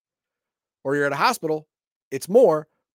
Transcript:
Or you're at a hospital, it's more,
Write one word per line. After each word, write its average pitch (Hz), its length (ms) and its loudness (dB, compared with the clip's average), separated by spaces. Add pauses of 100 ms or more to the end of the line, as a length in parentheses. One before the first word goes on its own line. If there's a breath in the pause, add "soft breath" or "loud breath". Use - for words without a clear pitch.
(840)
Or 139 100 -2
you're 143 120 0
at 139 60 -2
a 139 40 -6
hospital, 156 500 -4 (460)
it's 135 160 -10
more, 175 400 4 (260)